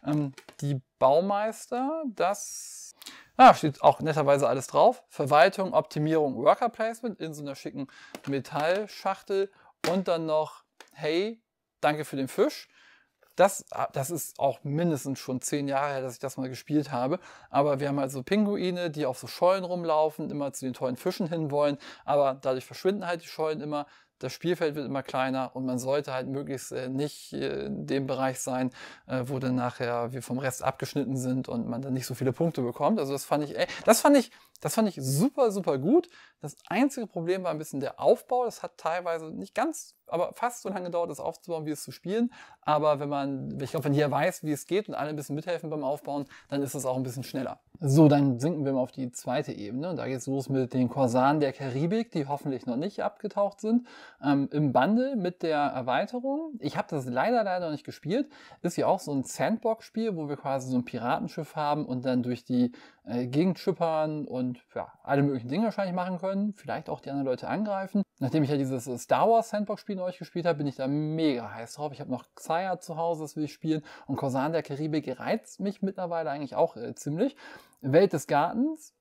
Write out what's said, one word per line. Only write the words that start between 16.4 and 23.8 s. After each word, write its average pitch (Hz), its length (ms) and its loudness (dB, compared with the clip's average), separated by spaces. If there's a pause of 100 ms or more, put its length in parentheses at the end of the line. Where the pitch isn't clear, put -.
gespielt 143 440 -2
habe. 135 260 0 (320)
Aber 143 300 2
wir 143 80 -2
haben 139 100 0
halt 135 140 -2
so 135 100 -8
Pinguine, 185 680 0
die 147 160 -4
auf 127 120 -4
so - 80 -14
Schollen 185 380 2
rumlaufen, 160 680 0
immer 143 220 -4
zu - 140 -8
den 123 80 -4
tollen 127 220 -4
Fischen 185 320 -2
hinwollen. 147 500 0 (260)
Aber 139 360 2
dadurch 131 240 -2
verschwinden 190 420 -2
halt 170 160 -4
die - 40 -20
Schollen 156 340 -4
immer. 147 260 -4 (340)